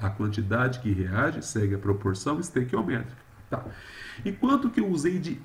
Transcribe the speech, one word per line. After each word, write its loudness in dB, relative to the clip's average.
A 0
quantidade 0
que 0
reage 2
segue 0
a -6
proporção 0
estequiométrica. -2
Tá. -4
E -2
quanto 2
que 2
eu 4
usei 2
de -4